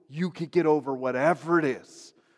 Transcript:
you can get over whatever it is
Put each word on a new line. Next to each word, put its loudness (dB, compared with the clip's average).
you -6
can -8
get 0
over 2
whatever 0
it 0
is -8